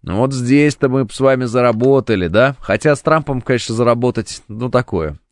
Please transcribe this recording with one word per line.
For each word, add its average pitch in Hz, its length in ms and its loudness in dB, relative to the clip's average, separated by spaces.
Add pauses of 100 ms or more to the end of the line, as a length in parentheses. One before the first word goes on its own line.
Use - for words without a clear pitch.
ну 92 160 -4
вот 135 160 0
здесь-то 139 560 2
мы 131 160 0
б - 80 -14
с - 60 -14
вами 131 260 2
заработали, 120 840 2
да? 127 320 2
Хотя 139 340 0
с - 60 -14
Трампом, 147 400 -2
конечно, 117 340 -4
заработать, 117 720 -2
ну, 113 240 -8
такое. 80 480 -2 (120)